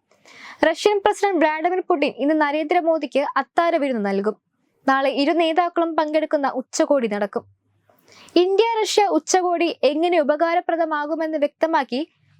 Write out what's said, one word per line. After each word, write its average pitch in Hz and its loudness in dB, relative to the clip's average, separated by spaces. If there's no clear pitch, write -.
റഷ്യൻ 415 -2
പ്രസിഡന്റ് 403 0
വ്ളാഡിമിർ 320 0
പുടിൻ 302 -2
ഇന്ന് 294 0
നരേന്ദ്രമോദിക്ക് 302 -2
അത്താഴ 339 -2
വിരുന്ന് 254 -2
നൽകും. 202 -2
നാളെ 269 2
ഇരു 277 0
നേതാക്കളും 339 0
പങ്കെടുക്കുന്ന 302 0
ഉച്ചകോടി 269 0
നടക്കും. 202 -4
ഇന്ത്യ 415 2
റഷ്യ 415 2
ഉച്ചകോടി 349 0
എങ്ങനെ 320 2
ഉപകാരപ്രദമാകുമെന്ന് 320 -2
വ്യക്തമാക്കി 294 -2